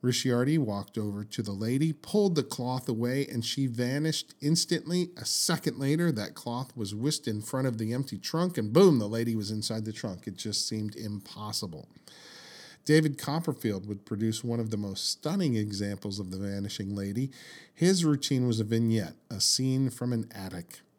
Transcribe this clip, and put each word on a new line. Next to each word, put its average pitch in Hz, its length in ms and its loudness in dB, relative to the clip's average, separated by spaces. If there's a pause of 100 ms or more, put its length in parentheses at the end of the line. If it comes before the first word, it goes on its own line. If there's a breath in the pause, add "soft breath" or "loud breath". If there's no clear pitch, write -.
Ricciardi 127 560 4
walked 101 400 -2
over 104 240 -2
to 107 180 -6
the 107 100 -2
lady, 123 400 0
pulled 196 440 2
the 143 80 2
cloth 127 440 -4
away, 123 380 0
and 117 180 -4
she 135 220 -2
vanished 127 720 -2
instantly. 170 800 0
A 120 80 -10
second - 540 0
later, 156 320 2
that 107 240 -4
cloth 123 420 -6
was 104 160 -4
whisked 127 340 -2
in 107 140 -2
front 131 240 -2
of 117 140 0
the 113 140 0
empty 135 260 -4
trunk, 175 400 0
and 107 120 -2
boom, 160 280 10
the 104 100 0
lady 117 260 0
was 104 140 -2
inside 110 360 -2
the 110 60 -6
trunk. 98 360 -8
It 98 100 -10
just - 300 -2
seemed 107 280 -4
impossible. 104 960 -8 (960 loud breath)
David 156 320 6
Copperfield 127 680 -2
would 101 180 -6
produce 107 380 -2
one 120 160 -2
of 110 100 -2
the 110 80 -2
most 101 320 -4
stunning 160 460 0
examples 101 640 -4
of 92 100 -6
the 95 80 -6
Vanishing 101 580 -4
Lady. 101 360 -2 (420 loud breath)
His 175 320 4
routine 139 400 2
was 113 140 2
a 110 60 2
vignette, 113 500 2 (160)
a 101 100 -4
scene 131 480 2
from 123 240 -4
an 113 180 -2
attic. 95 500 -10 (180)